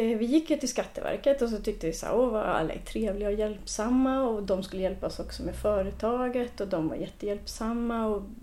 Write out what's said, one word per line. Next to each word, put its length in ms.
vi 60
gick 260
ju 60
till 120
Skatteverket 720
och 60
så 100
tyckte 280
vi 60
så 140
här: 100
"Åh, 140
vad 120
alla 300
är 60
trevliga 500
och 60
hjälpsamma", 880
och 200
de 200
skulle 200
hjälpa 240
oss 140
också 220
med 140
företaget 1040
och 80
de 200
var 80
jättehjälpsamma 1080
och 160